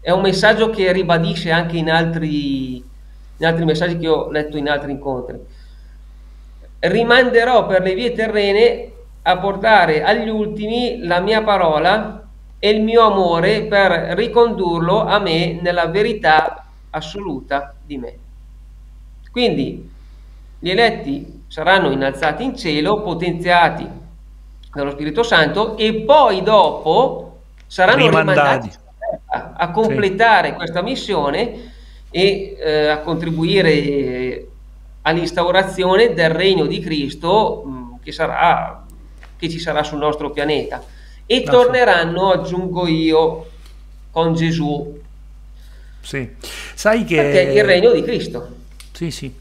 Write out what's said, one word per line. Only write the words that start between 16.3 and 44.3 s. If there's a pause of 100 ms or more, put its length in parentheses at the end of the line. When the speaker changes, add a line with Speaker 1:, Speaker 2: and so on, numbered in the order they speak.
Speaker 1:
assoluta
di
me. (1120)
Quindi (680)
gli
eletti
saranno
innalzati
in
cielo,
potenziati (840)
dallo
Spirito
Santo,
e
poi
dopo (340)
saranno
Speaker 2:
Rimandati.
Speaker 1:
rimandati (480)
a,
a
completare
Speaker 2:
Sì.
Speaker 1:
questa
missione (380)
e,
eh,
a
contribuire,
eh, (540)
all'instaurazione
del
regno
di
Cristo,
mm, (100)
che
sarà, (520)
che
ci
sarà
sul
nostro
pianeta. (440)
E
Speaker 2:
Ah,
sì.
Speaker 1:
torneranno,
aggiungo
io, (600)
con